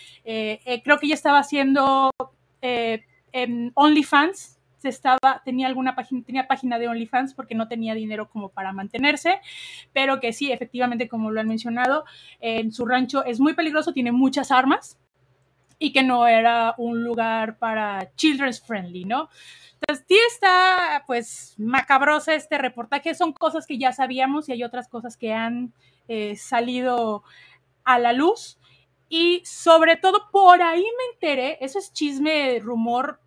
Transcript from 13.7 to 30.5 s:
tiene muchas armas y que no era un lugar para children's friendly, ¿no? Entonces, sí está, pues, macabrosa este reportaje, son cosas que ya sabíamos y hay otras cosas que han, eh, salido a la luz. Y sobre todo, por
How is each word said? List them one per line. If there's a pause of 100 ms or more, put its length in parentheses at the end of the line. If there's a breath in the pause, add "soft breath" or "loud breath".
tiene
muchas
armas (840)
y
que
no
era
un
lugar
para
children's
friendly,
¿no? (520 soft breath)
Entonces,
sí (160)
está,
pues,
macabrosa
este
reportaje,
son
cosas
que
ya
sabíamos
y
hay
otras
cosas
que
han, (340)
eh,
salido (600 soft breath)
a
la
luz. (500)
Y
sobre
todo,
por